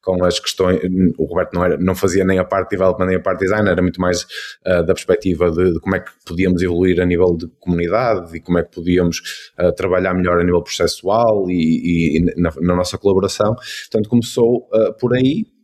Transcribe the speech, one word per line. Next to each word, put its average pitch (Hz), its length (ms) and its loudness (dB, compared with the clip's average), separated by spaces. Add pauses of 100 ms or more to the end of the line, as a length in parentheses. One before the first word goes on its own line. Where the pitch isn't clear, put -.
com 90 220 0
as 90 140 2
questões, - 420 0 (380)
o 78 60 0
Roberto 87 300 -2
não 90 100 0
era, 82 120 2
não 90 180 0
fazia 92 300 0
nem 92 140 2
a 92 60 2
parte 98 260 -2
de 101 60 -2
development, 92 300 2
nem 92 100 0
a 90 40 -2
parte 92 200 -2
de 98 40 0
design, 101 240 2
era 90 140 2
muito 92 180 0
mais, 90 260 0 (380)
ah, 87 180 2
da 85 120 2
perspectiva 90 560 0
de, 87 240 2
de 80 60 -4
como 95 160 -2
é 90 40 -2
que - 100 -18 (160)
podíamos 90 360 0
evoluir 90 380 2
a 90 40 2
nível 87 320 2
de 82 100 -8 (140)
comunidade, 87 760 -2
e - 40 -10
como 87 180 0
é 85 40 0
que - 80 -8
podíamos, 87 880 -2
ah, 87 140 2
trabalhar 92 420 -2
melhor 90 260 2
a 87 40 2
nível 87 180 2
processual 98 880 0
e, 90 40 -2
e, 82 640 0
e 87 220 0
na, 85 100 0 (100)
na 90 160 0
nossa 90 200 -4
colaboração. 101 580 0
Portanto, - 540 -6
começou, 120 640 0
ah, 110 260 2
por 123 160 0
aí 139 360 0 (120)